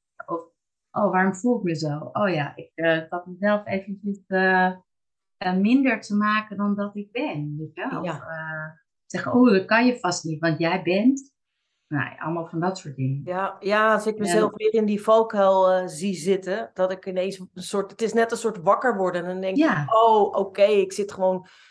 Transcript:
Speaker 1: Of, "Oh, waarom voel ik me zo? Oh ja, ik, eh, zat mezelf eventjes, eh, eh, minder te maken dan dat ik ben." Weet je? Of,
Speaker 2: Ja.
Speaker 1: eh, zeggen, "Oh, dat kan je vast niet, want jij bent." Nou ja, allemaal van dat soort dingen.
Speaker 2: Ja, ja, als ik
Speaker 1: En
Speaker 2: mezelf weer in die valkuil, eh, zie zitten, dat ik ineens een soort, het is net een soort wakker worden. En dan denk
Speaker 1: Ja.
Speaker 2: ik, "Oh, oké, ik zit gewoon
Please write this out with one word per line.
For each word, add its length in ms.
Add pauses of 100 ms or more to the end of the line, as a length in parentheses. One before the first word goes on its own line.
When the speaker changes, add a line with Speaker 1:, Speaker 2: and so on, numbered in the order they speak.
(260)
Speaker 1:
Of, 140 (520)
"Oh, 200
waarom 240
voel 220
ik 60
me 120
zo? 380
Oh 160
ja, 260
ik, 200
eh, 340
zat 180
mezelf 380
eventjes, 600
eh, 380 (720)
eh, 180
minder 460
te 140
maken 420
dan 180
dat 200
ik 160
ben." 460
Weet 180
je? 240
Of, 60
Speaker 2:
Ja. 160
Speaker 1:
eh, 500 (340)
zeggen, 280
"Oh, 180
dat 140
kan 200
je 140
vast 240
niet, 160
want 200
jij 240
bent." 520 (520)
Nou 220
ja, 80
allemaal 300
van 120
dat 180
soort 180
dingen. 300
Speaker 2:
Ja, 340
ja, 340
als 140
ik 80
Speaker 1:
En 60
Speaker 2:
mezelf 340
weer 180
in 120
die 160
valkuil, 680
eh, 160
zie 280
zitten, 580
dat 180
ik 140
ineens 340
een 140
soort, 380
het 100
is 120
net 180
een 60
soort 240
wakker 360
worden. 260
En 40
dan 140
denk 160
Speaker 1:
Ja. 260
Speaker 2:
ik, 120
"Oh, 400
oké, 280
ik 300
zit 180
gewoon 360 (240)